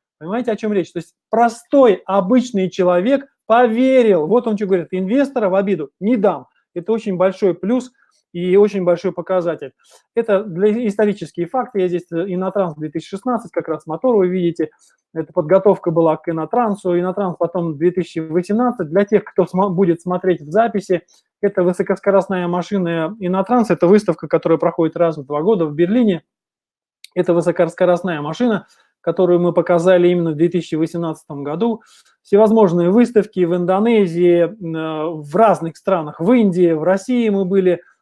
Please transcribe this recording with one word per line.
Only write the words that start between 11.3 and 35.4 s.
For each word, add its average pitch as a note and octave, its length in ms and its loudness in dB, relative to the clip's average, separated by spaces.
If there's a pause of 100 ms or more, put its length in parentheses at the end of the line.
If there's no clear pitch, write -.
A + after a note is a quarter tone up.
факты. B3 340 -4
Я F3+ 80 0
здесь, F3 240 -4
э, E3 140 -2
Инотранс F#3 480 -4
две D3+ 160 -10
тысячи - 180 -10
шестнадцать, A3 420 -6
как E3 180 -6
раз D#3 180 -8
мотор E3 280 -2
вы F#3 140 2
видите. E3+ 420 -2 (440)
Это D#3+ 180 -8
подготовка F#3 580 2
была D#3+ 280 2
к - 100 -10
Инотрансу. F3+ 680 -2
Инотранс F3+ 400 -4
потом E3+ 400 -4
две F3 140 2
тысячи F3 260 -6
восемнадцать. F3+ 720 -2
Для G3 160 2
тех, G#3 180 0
кто - 220 0
смо-, F#3+ 240 -2
будет E3+ 320 0
смотреть F3+ 400 -2
в D3 80 -16
записи, G3 520 0 (380)
это G3 220 -2
высокоскоростная F#3 840 0
машина F3 720 -4
Инотранс. G3 500 0
Это F3 160 2
выставка, F3+ 420 2
которая E3 300 0
проходит E3 380 -2
раз E3 200 0
в D3 80 -12
два D3 160 -6
года F3+ 240 0
в D3+ 80 -4
Берлине. F#3 500 0 (920)
Это F3+ 180 0
высокоскоростная E3+ 880 0
машина, F#3 460 -4 (340)
которую F3 400 2
мы F3 140 0
показали F3 540 4
именно F3 240 0
в - 20 -6
две D#3+ 140 0
тысячи E3+ 260 -4
восемнадцатом D#3+ 680 -6
году. G3 380 -4 (400)
Всевозможные G3+ 720 4
выставки G#3 540 2
в E3+ 120 0
Индонезии, F3+ 880 2
э, E3 80 0 (720)
в D3 140 -8
разных F#3 420 2